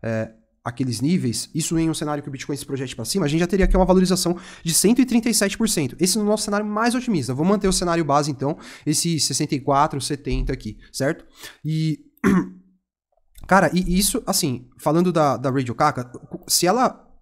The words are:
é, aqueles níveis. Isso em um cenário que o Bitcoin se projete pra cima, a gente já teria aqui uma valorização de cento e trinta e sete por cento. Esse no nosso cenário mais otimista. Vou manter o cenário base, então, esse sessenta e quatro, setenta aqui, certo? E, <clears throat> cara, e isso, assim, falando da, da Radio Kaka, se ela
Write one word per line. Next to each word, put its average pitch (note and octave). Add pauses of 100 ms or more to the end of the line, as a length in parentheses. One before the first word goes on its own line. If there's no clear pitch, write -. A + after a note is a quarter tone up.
é, A2 (320)
aqueles A#2+
níveis. C3+
Isso E3
em E3
um D#3+
cenário D3
que D3
o C#3
Bitcoin C3+
se C3+
projete C3
pra A#2
cima, -
a C#3+
gente D#3+
já F3
teria F#3+
aqui F3+
uma F#3
valorização F3+ (260)
de E3
cento A#3+
e B3+
trinta A3+
e A3+
sete G3+
por A3+
cento. C#3+
Esse F#3
no G#3
nosso G#3+
cenário G#3
mais A3
otimista. E3+
Vou D3+
manter G3+
o E3+
cenário E3+
base, D3
então, C#3 (280)
esse D#3
sessenta C#3+
e C3+
quatro, C#3+
setenta C3
aqui, G#2+ (160)
certo? D3 (400)
E, D#3 (240)
<clears throat> -
cara, F3+
e F3+
isso, -
assim, B2+ (100)
falando E3+
da, D3+
da C3
Radio B2
Kaka, C3 (340)
se -
ela A3 (140)